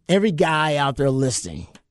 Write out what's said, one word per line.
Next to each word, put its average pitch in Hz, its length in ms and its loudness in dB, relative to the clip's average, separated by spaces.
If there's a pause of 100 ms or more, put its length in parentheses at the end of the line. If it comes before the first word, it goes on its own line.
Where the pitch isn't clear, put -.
every 196 240 2
guy 156 440 0
out 139 200 0
there 139 140 2
listening 123 560 -4 (240)